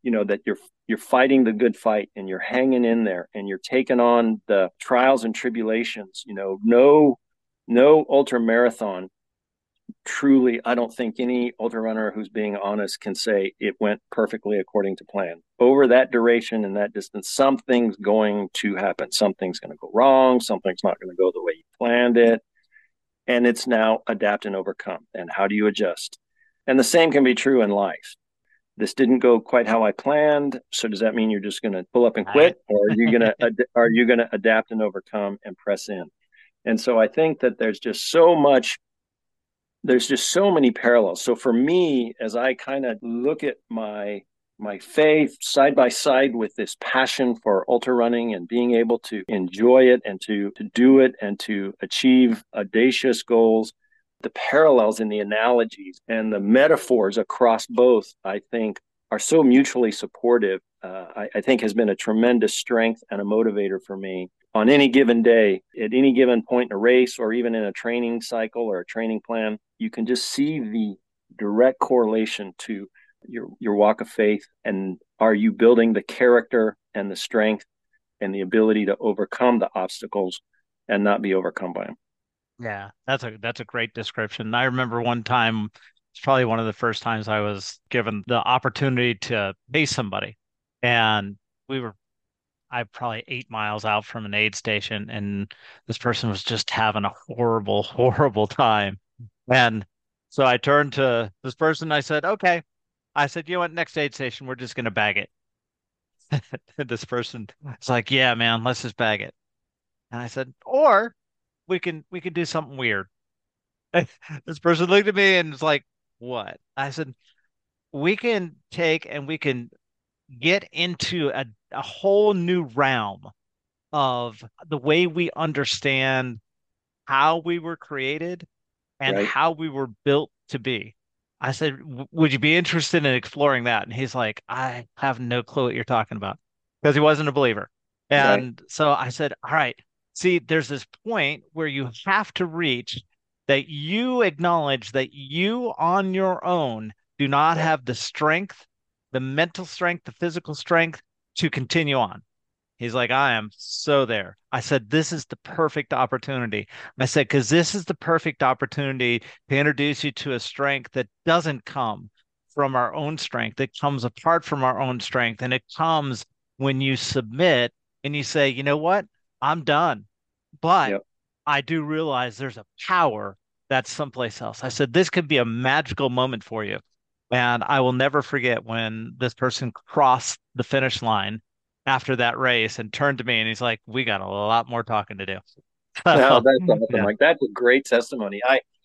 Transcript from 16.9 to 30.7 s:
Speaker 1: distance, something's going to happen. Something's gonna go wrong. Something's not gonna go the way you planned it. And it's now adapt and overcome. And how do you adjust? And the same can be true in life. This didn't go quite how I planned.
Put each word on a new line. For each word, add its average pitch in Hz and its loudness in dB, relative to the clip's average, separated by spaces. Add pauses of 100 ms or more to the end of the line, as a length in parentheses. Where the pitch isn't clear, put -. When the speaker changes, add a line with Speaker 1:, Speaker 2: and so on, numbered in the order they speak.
Speaker 1:
distance, 101 -12
something's 127 2
going 104 0
to 101 -2
happen. 95 -4
Something's 113 -2
gonna - -16
go - -18
wrong. 131 6
Something's 98 -4
not 92 0
gonna 92 -14
go 92 2
the - -8
way 85 -4
you - -20 (160)
planned 120 4
it. 117 6 (840)
And 120 2
it's 117 0
now 110 2
adapt 104 -2
and 98 -6
overcome. 92 -8
And 87 -10
how 98 -2
do 101 0
you 104 2
adjust? 101 -4 (480)
And 135 4
the 127 6
same 165 4
can 139 4
be 127 6
true 131 2
in 104 2
life. 101 -2 (600)
This - -6
didn't 127 4
go 117 6
quite 120 2
how 113 2
I 104 2
planned. 147 0 (100)